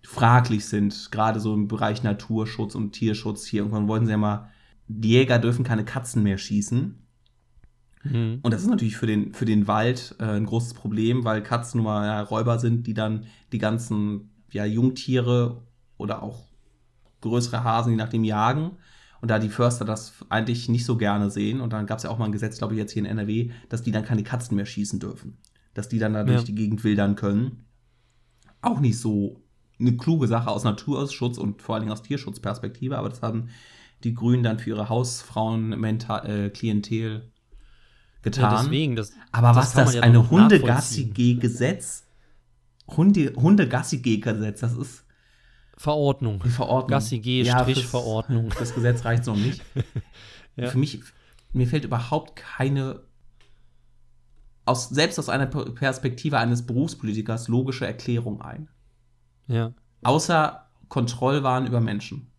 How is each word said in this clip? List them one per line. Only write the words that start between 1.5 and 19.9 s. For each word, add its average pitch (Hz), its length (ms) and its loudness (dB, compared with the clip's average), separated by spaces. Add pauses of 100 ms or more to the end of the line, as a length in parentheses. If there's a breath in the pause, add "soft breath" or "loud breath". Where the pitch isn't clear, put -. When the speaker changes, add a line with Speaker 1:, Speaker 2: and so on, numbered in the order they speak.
Speaker 1:
im 104 140 0
Bereich 110 340 -2
Naturschutz 110 720 -2
und 104 180 -4
Tierschutz. 110 540 -4
Hier 104 140 -2
irgendwann 104 280 -2
wollten 110 180 2
sie 107 60 2
ja 104 60 2
mal, 104 300 -2 (400 soft breath)
die 110 220 0
Jäger 123 280 6
dürfen 120 260 2
keine 110 200 0
Katzen 120 400 -2
mehr 98 140 2
schießen. 110 680 -4 (960)
Speaker 2:
Mhm. 117 400 -2
Speaker 1:
Und 117 120 2
das 170 80 -4
ist 208 60 0
natürlich 120 280 0
für 120 100 -2
den, 107 280 0
für - 100 -6
den 104 240 2
Wald, 113 500 -2
äh, 113 60 -6
ein 107 220 -2
großes 117 280 -2
Problem, 110 500 0
weil 107 180 -2
Katzen 117 360 -4
nun 110 60 2
mal, 104 220 -2
ja, 107 160 -2
Räuber 117 360 0
sind, 117 300 0
die 110 60 -4
dann 107 320 -4 (260 loud breath)
die 120 60 -2
ganzen, 107 720 -2 (200)
ja, 104 140 -4
Jungtiere 120 1000 0 (340)
oder - 260 -6
auch - 240 -12 (760)
größere 120 420 -2
Hasen, 117 280 2
je 110 40 2
nachdem, 113 280 -2
jagen. 123 480 0 (480 soft breath)
Und 117 100 -4
da 110 80 2
die 110 100 -2
Förster 120 360 0
das 110 280 -6 (160)